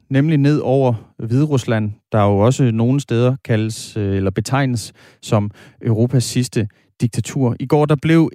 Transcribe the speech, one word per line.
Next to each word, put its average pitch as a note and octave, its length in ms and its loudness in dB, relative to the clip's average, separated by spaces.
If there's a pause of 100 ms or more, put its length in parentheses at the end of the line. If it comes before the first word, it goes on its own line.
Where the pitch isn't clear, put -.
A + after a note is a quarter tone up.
nemlig D3 280 2
ned C#3+ 220 4
over B2+ 340 0 (260)
Hviderusland, A#2+ 720 0 (200)
der G#2+ 120 2
jo G2+ 140 2
også B2 340 2
nogle A#2 280 0
steder B2 440 0
kaldes, A2 540 -4
øh, G2 180 -2
eller F#2+ 160 0
betegnes B2 640 -4 (280)
som G#2 300 -2 (300)
Europas A#2 420 0
sidste B2 440 -2 (340)
diktatur. A#2+ 580 -2
I C3+ 60 -6
går, D3 200 2
der D3+ 160 2
blev D#3+ 340 2